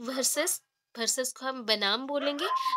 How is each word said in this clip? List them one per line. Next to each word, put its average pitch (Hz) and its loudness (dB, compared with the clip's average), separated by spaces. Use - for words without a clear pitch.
वर्सेस, 269 0
वर्सेस 247 0
को - -10
हम 262 -4
बनाम 214 2
बोलेंगे। 285 0